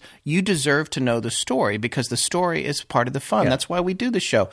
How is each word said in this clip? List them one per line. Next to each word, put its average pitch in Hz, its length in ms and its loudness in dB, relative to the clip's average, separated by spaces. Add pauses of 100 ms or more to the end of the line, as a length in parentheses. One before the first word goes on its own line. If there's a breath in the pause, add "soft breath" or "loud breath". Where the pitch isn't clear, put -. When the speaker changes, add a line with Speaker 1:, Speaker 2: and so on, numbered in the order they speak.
(240 loud breath)
Speaker 1:
you 160 160 0
deserve 151 500 2
to 143 100 -4
know 120 200 2
the 113 100 -4
story, 143 460 0
because 120 320 -2
the 120 80 -2
story 170 480 0
is - 200 -4
part 120 220 0
of 123 60 -4
the 135 80 -4
fun. 208 240 2
Speaker 2:
Yeah. 127 60 2
Speaker 1:
That's 131 180 0
why 175 120 0
we 180 120 0
do 233 180 -2
the 226 80 0
show. 107 340 2